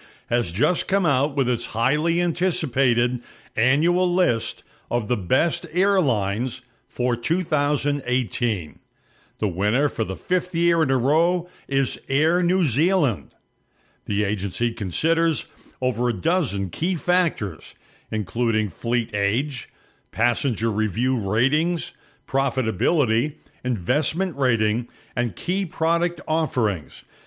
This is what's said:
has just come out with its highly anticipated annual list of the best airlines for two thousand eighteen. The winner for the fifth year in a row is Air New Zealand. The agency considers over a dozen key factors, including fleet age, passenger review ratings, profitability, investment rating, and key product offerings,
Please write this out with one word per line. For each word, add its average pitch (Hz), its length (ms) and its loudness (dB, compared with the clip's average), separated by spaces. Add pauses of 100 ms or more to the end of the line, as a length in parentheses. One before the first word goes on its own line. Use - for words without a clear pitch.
(280)
has 117 240 0
just 147 340 0
come 196 180 0
out 143 300 2
with 131 140 2
its 120 180 0
highly 151 560 0
anticipated 131 1000 0 (360)
annual 165 540 2
list 156 520 0 (280)
of 117 180 -2
the 120 80 2
best 131 560 0
airlines 131 880 0 (240)
for 123 300 0
two 175 260 0
thousand 143 640 0
eighteen. 117 720 -2 (600)
The 107 100 0
winner 104 400 2
for 117 160 -2
the 90 120 -4
fifth - 380 -2
year 170 300 4
in 131 60 0
a 135 60 4
row 160 520 2 (180)
is 139 320 0 (100)
Air 160 360 2
New 185 200 2
Zealand. 135 680 0 (720)
The 104 180 0
agency 101 500 0
considers 160 720 0 (340)
over 123 280 0
a 117 40 2
dozen 101 580 0
key 180 240 -2
factors, 160 800 -2 (380)
including 107 560 0
fleet 117 460 -2
age, 113 540 -2 (440)
passenger 117 580 0
review 110 480 0
ratings, 135 760 0 (360)
profitability, 131 1040 0 (300)
investment 131 720 0
rating, 117 520 0 (280)
and 120 180 -2
key 190 320 -2
product 170 640 0
offerings, 117 760 -2 (220)